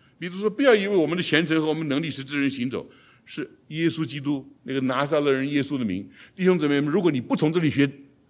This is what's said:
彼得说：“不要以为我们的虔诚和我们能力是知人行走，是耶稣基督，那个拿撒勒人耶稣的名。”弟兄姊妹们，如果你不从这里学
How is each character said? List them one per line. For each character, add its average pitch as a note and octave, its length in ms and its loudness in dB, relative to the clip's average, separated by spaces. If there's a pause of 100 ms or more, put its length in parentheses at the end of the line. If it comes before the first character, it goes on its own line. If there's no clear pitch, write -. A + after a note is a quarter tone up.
(180)
彼 F3 100 -10
得 F3+ 60 -12
说 G3+ 160 -4
：“不 A#3 100 -6
要 C4+ 140 6
以 G3 120 2
为 G#3 80 0
我 D#3+ 120 4
们 D#3+ 100 -2
的 F3 60 -2
虔 D#3 240 2
诚 D#3+ 140 0
和 D#3 60 0
我 D#3 60 0
们 D#3 160 -4
能 C3+ 140 0
力 D#3 80 -4
是 C3 120 -10
知 C#3+ 160 -6
人 C#3 120 0
行 B2 180 -4
走， G#2 180 -6 (380)
是 - 260 -12 (180)
耶 D#3+ 200 -2
稣 D#3+ 160 -2
基 C3+ 160 -8
督， C#3 260 -4 (180)
那 C3+ 100 -6
个 C3+ 80 -2
拿 C3 220 0
撒 D3+ 160 0
勒 C#3+ 120 2
人 C3+ 180 0
耶 C#3+ 120 0
稣 C#3 160 -4
的 B2 60 -2
名。” G2 220 -4 (300)
弟 F#3 80 -2
兄 F#3 140 4
姊 D3+ 100 0
妹 C#3+ 100 2
们， C#3+ 120 0
如 F#3 100 2
果 E3+ 100 2
你 C3+ 80 0
不 - 160 -2
从 D#3 160 2
这 E3 80 0
里 D#3 120 2
学 C#3 200 2 (400)